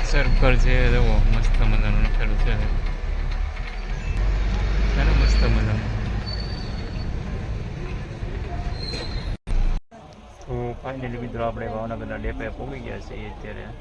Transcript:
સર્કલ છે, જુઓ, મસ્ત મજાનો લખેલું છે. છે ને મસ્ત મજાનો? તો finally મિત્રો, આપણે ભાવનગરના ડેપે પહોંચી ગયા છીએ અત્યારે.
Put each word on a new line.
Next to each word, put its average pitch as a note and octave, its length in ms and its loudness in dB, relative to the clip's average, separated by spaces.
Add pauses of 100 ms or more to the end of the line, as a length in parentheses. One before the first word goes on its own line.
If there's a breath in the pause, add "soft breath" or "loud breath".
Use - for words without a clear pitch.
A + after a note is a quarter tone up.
સર્કલ C3 520 4
છે, B2 360 6
જુઓ, A#2 240 6
મસ્ત G#2+ 460 4
મજાનો G#2+ 380 4
લખેલું G#2+ 380 2
છે. A#2 180 2 (2250)
છે - 60 2
ને D3 80 2
મસ્ત D3+ 320 4
મજાનો? A2 360 4 (4000)
તો A#2+ 440 -6
finally C3 360 -6
મિત્રો, A#2 240 -6
આપણે A2+ 240 -4
ભાવનગરના A2 480 -6
ડેપે A2 320 -6
પહોંચી A#2 320 -10
ગયા A2+ 180 -10
છીએ G#2+ 300 -12
અત્યારે. G#2+ 380 -12 (140)